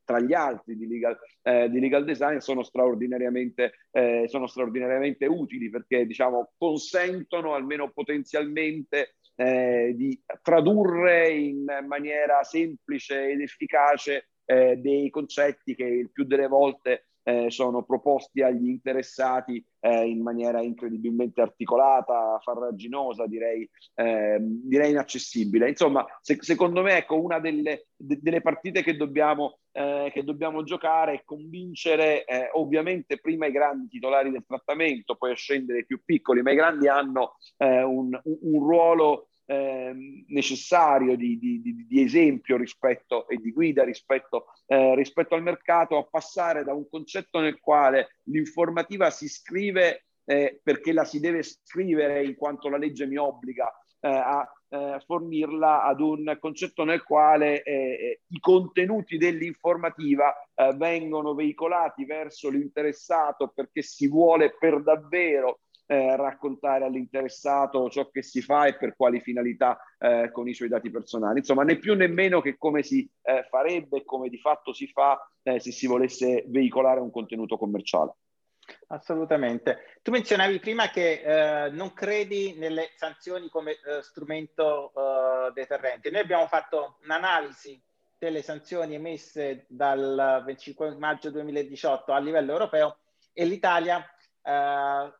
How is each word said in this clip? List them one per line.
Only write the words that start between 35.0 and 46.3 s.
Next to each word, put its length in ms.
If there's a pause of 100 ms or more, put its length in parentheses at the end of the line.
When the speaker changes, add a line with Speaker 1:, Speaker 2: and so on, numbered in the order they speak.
Speaker 1:
poi 180
a 40
scendere 440
i 60
più 160
piccoli, 400
ma 80
i 60
grandi 320
hanno, 480 (220)
eh, 240
un, 420
un, 160
un 200
ruolo, 640 (180)
ehm, 840
necessario 880
di, 220
di, 220
di, 260
di 160
esempio 540
rispetto, 720
e 80
di 140
guida 320
rispetto, 640 (200)
eh, 280
rispetto 400
al 80
mercato, 540
a 120
passare 540